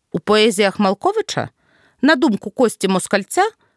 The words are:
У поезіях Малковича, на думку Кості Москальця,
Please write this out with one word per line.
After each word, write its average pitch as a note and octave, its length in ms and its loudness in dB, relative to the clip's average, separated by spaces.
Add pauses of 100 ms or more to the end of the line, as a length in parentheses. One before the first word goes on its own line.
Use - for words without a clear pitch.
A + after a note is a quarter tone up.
(120)
У E3 80 -6
поезіях G#3 600 2
Малковича, G#3 720 -2 (520)
на D4+ 140 4
думку B3 340 -2
Кості - 380 -2
Москальця, G3+ 600 -2 (280)